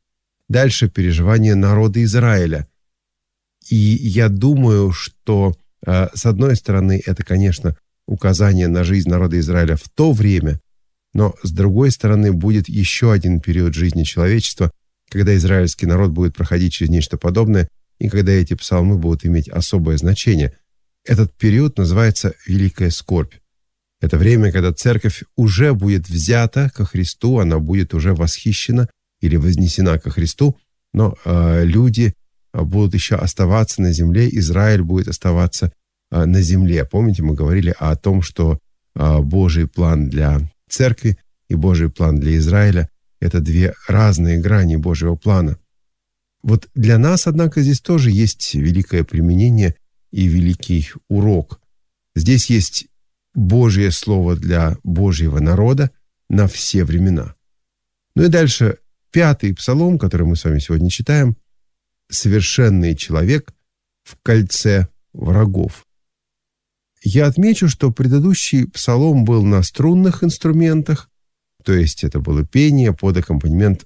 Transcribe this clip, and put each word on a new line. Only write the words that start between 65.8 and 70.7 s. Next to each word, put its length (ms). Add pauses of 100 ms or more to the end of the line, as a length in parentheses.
Я 200
отмечу, 420
что 220
предыдущий 760
псалом 580
был 180
на 180
струнных 640
инструментах, 840 (560)